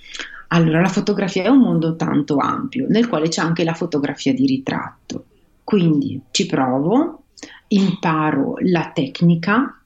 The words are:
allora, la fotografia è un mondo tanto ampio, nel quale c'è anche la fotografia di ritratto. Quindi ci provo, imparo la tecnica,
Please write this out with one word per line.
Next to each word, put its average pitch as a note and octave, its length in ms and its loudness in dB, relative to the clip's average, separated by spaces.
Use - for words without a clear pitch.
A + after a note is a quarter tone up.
allora, E3 320 2
la F#3+ 80 2
fotografia G3 540 -2
è F#3+ 40 0
un C4+ 120 6
mondo E3 360 2
tanto D3 420 -2
ampio, - 500 -2
nel A3+ 200 2
quale D#3+ 220 -2
c'è F3 120 -4
anche E3 220 0
la E3 100 0
fotografia C#3+ 600 -2
di C3 120 2
ritratto. - 800 -6
Quindi D#3 640 0
ci - 160 -2
provo, D#3 800 0
imparo D#3 880 0
la F3 340 0
tecnica, F3 920 0